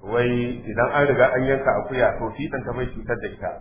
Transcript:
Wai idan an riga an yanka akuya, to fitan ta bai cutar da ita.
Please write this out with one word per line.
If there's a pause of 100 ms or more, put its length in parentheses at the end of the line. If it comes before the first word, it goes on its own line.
Wai (280)
idan
an
riga
an
yanka
akuya,
to
fitan
ta
bai
cutar
da
ita.